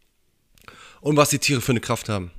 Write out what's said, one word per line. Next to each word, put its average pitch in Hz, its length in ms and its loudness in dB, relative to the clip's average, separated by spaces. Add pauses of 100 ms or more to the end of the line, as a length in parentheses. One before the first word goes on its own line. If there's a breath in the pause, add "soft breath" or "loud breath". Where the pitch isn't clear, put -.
(1000 loud breath)
Und 151 160 0
was 143 140 6
die 143 80 0
Tiere 139 220 0
für 135 120 0
eine 113 80 2
Kraft - 280 -6
haben. 95 300 -4